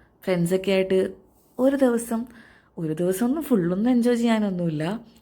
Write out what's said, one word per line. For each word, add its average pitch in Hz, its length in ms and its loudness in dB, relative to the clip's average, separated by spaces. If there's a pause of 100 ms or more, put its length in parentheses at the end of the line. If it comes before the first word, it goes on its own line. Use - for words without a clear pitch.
(240)
ഫ്രണ്ട്സൊക്കെ 190 480 0
ആയിട്ട് 190 280 2 (640)
ഒരു 277 200 4
ദിവസം, 233 380 0 (560)
ഒരു 160 160 -4
ദിവസം 180 340 -2
ഒന്നും 302 220 -2
ഫുള്ളൊന്നും 196 440 0
എൻജോയ് 240 280 2
ചെയ്യാനൊന്നുമില്ല, 185 640 0 (380)